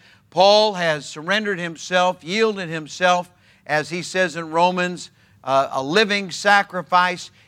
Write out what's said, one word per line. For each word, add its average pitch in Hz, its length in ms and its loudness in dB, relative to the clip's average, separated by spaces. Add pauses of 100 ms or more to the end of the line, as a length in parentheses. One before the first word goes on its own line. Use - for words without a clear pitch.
(300)
Paul 208 440 4
has 160 320 -2
surrendered 190 520 -4
himself, 180 680 -2
yielded 196 440 -2
himself, 175 640 -2 (360)
as 147 240 -2
he 175 120 -6
says 180 340 -2
in 165 140 -10
Romans, 180 600 0 (340)
uh, 135 280 2
a 135 100 -2
living 196 480 0
sacrifice, 180 1000 0 (180)